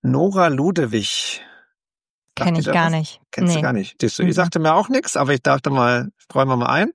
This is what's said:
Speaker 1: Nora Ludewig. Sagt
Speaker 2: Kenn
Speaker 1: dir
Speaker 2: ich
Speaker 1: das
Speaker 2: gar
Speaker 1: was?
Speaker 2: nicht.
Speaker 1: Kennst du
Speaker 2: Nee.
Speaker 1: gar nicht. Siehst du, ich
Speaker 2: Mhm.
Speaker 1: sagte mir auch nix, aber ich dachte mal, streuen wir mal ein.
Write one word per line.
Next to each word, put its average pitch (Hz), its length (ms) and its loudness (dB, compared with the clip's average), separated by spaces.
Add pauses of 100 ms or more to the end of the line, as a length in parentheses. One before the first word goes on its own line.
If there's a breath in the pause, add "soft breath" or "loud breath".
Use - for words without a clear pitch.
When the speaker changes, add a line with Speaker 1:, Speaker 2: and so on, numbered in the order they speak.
Speaker 1:
Nora 170 460 2
Ludewig. 135 920 -2 (920 loud breath)
Sagt 123 100 -2
Speaker 2:
Kenn 170 80 2
Speaker 1:
dir 160 60 0
Speaker 2:
ich 151 60 -4
Speaker 1:
das - 80 -2
Speaker 2:
gar 170 120 2
Speaker 1:
was? 165 60 0
Speaker 2:
nicht. 156 280 -6 (100)
Speaker 1:
Kennst 175 240 0
du 160 40 0
Speaker 2:
Nee. 151 40 -2
Speaker 1:
gar 135 100 0
nicht. 101 280 -4
Siehst - 180 -2
du, - 40 0
ich 180 60 2
Speaker 2:
Mhm. - 40 2
Speaker 1:
sagte 175 260 0
mir 156 160 2
auch 202 140 2
nix, 269 280 -2
aber 143 180 0
ich 127 80 -4
dachte 135 280 0
mal, 123 460 0
streuen 135 320 -2
wir 127 80 0
mal 120 140 0
ein. 196 240 0